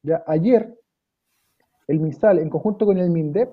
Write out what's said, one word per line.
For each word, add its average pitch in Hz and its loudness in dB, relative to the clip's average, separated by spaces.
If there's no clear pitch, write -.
¿ya? 160 -4
Ayer, 196 0
el 151 0
misal, 160 2
en 156 -4
conjunto 202 -2
con 196 2
el 180 0
mindep 165 -2